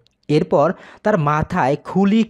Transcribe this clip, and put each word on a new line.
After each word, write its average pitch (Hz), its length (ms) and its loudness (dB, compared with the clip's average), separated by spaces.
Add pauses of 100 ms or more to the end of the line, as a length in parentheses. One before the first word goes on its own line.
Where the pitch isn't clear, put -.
(300)
এরপর 151 380 2 (340)
তার 214 160 0 (120)
মাথায় 151 460 -2 (100)
খুলি 202 440 0